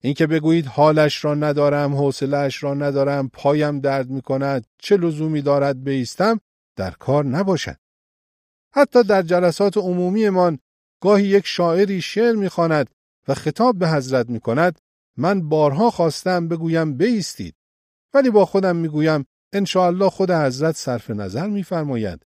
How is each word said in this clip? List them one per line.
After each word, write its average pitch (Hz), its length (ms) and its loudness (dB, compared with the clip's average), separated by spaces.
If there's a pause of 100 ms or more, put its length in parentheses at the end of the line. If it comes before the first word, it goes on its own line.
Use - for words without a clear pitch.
اینکه 147 240 0
بگویید: 160 380 2
«حالش 151 600 2
را 147 100 0
ندارم، 147 600 0
حوصله‌اش 143 680 -2
را 139 100 -4
ندارم، 139 560 -2
پایم 147 500 0
درد 135 300 -2
می‌کند، 135 580 -4 (100)
چه - 200 0
لزومی 156 440 -2
دارد 139 420 0
بایستم؟» 139 560 -2 (360)
در 92 160 -6
کار 143 340 -2
نباشد. 147 520 -4 (960)
حتی 269 300 4
در 196 180 2
جلسات 180 560 2
عمومیمان 180 840 0 (420)
گاهی 202 240 4
یک 196 220 2
شاعری 180 540 0
شعر 233 340 0
می‌خواند 165 540 0 (380)
و 135 60 0
خطاب 214 460 0
به 175 100 2
حضرت 131 400 0
می‌کند: 127 500 -2 (380)
«من 170 320 -2
بارها 156 400 2
خواستم 170 580 -2
بگویم 165 500 -2
بایستید، 180 580 -2 (580)
ولی 269 160 4
با 208 160 6
خودم 190 300 0
می‌گویم: 156 500 0 (280)
'انشاءالله 185 560 2
خود 185 220 -2
حضرت 147 440 0
صرف - 340 -8
نظر 104 380 -6
می‌فرماید.'» 147 800 -6